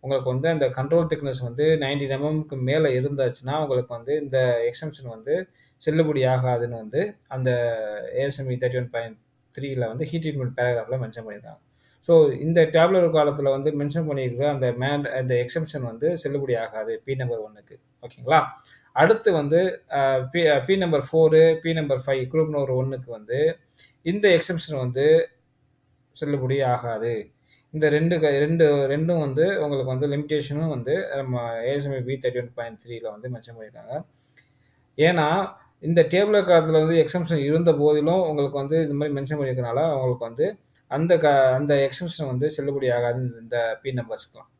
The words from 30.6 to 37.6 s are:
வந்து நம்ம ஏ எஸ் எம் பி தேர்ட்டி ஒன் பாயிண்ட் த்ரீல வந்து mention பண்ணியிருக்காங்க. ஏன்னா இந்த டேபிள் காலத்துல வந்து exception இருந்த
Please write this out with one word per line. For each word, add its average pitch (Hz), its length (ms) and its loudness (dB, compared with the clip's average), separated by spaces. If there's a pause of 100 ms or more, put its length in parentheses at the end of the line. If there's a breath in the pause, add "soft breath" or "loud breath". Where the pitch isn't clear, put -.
வந்து 151 460 -4
நம்ம 123 500 -6
ஏ 127 80 -2
எஸ் 143 140 -4
எம் 131 180 -6
பி 131 180 -6
தேர்ட்டி 123 160 -2
ஒன் 120 160 -8
பாயிண்ட் 117 320 -12
த்ரீல 113 240 -10
வந்து 107 200 -14
mention 117 280 -14
பண்ணியிருக்காங்க. 110 460 -14 (920 soft breath)
ஏன்னா 170 520 2 (320 soft breath)
இந்த 165 220 4
டேபிள் 202 400 4
காலத்துல 160 440 4
வந்து 160 180 4
exception 160 400 -2
இருந்த 160 280 4